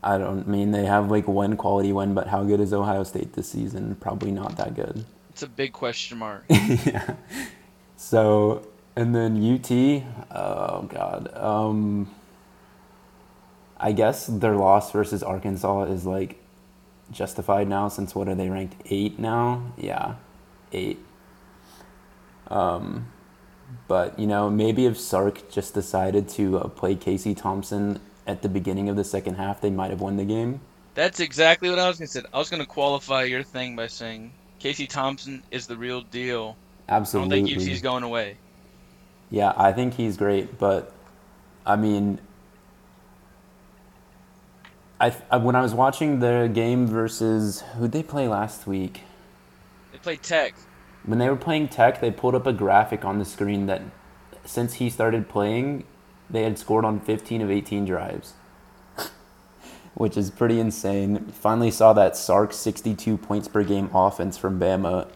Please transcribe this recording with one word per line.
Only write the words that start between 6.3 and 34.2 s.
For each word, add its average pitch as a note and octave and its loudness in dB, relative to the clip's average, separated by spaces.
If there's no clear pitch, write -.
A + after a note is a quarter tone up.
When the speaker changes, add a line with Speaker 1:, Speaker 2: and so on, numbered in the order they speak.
Speaker 1:
<laughs> - 2
Yeah. - 2
So, G#2+ 4
and A#2+ 0
then A2+ 2
U A#2+ 4
T, C3 2
oh - -4
God. - -6
Um, G#2+ 0
I G#2+ 2
guess G#2+ 2
their G#2+ 2
loss G2 6
versus G#2 0
Arkansas G2 -2
is, F2+ -4
like, F#2 -4
justified G2+ 0
now, G2+ 0
since G2 -6
what G2 -2
are F#2+ -2
they F#2+ -2
ranked? F#2+ -6
Eight G2+ -2
now? A#2+ 0
Yeah, - -6
eight. F#2+ -4
Um, F#2 -2
but, F#2 0
you A2 0
know, G#2 2
maybe G#2+ 2
if A#2 4
Sark G2+ 0
just - -6
decided F#2+ 0
to, F#2+ 0
uh, - -4
play G2 -2
Casey F#2+ -2
Thompson G2+ -4
at F2+ -6
the G#2 -2
beginning G2 -2
of G2+ 0
the G2+ 0
second F#2+ -4
half, G2 -6
they G#2 0
might F#2+ -2
have F#2 -6
won G2 -2
the G2 0
game. A#2 -2
Speaker 2:
That's F3+ -2
exactly E3+ 2
what F3+ 0
I F3+ 2
was F3 -4
gonna D#3+ -12
say. B2+ -8
I C3 0
was D3 -2
gonna D3+ -6
qualify C#3 0
your B2+ -2
thing B2+ -8
by A2+ -6
saying A2+ -12